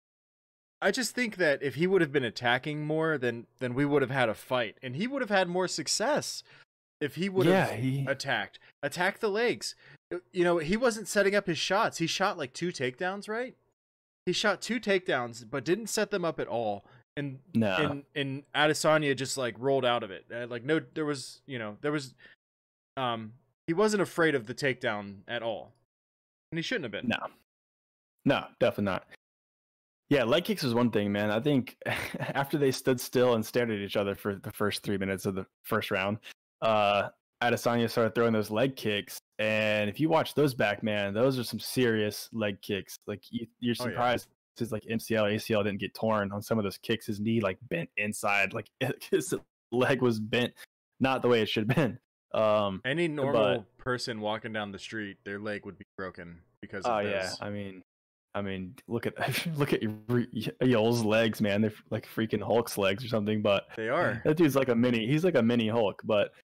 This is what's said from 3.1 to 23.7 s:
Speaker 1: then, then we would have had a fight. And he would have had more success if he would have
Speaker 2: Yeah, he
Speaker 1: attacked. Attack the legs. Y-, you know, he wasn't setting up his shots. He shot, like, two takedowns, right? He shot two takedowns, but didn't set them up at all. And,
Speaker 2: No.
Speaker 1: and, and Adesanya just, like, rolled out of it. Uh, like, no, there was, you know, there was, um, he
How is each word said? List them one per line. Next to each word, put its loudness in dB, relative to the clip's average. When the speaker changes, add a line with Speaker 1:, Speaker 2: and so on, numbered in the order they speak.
Speaker 1:
then, -2
then -2
we 2
would 4
have 0
had 2
a 0
fight. -4
And -8
he -2
would -4
have -4
had 4
more 0
success -2
if -4
he -2
would 2
have 4
Speaker 2:
Yeah, -6
he -2
Speaker 1:
attacked. -4
Attack -2
the 0
legs. -2
Y-, -6
you 2
know, 4
he 0
wasn't 0
setting 2
up 0
his 0
shots. 0
He 0
shot, 0
like, -8
two -4
takedowns, -6
right? -6
He 2
shot 2
two -4
takedowns, 0
but -6
didn't -2
set -2
them -2
up -2
at -4
all. -4
And, -6
Speaker 2:
No. 4
Speaker 1:
and, 0
and -6
Adesanya 4
just, -6
like, -4
rolled 2
out 2
of -8
it. -12
Uh, -8
like, -10
no, 2
there -6
was, -8
you -8
know, -8
there -2
was, -4
um, -4
he -2